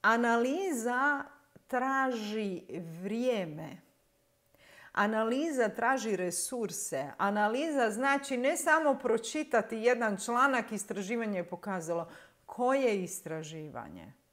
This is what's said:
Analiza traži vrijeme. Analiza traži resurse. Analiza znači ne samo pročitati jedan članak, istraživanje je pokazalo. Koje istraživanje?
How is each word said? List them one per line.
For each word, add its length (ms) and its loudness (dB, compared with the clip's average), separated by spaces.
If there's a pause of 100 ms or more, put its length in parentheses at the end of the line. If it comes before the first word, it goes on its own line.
Analiza 1200 2 (440)
traži 920 0 (400)
vrijeme. 760 -2 (1160)
Analiza 760 2
traži 460 2
resurse. 1000 -4
Analiza 760 2
znači 460 0
ne 200 2
samo 380 4
pročitati 840 0
jedan 400 2
članak, 540 2
istraživanje 680 -4
je 100 -6
pokazalo. 600 -4 (360)
Koje 580 2
istraživanje? 1080 -10 (200)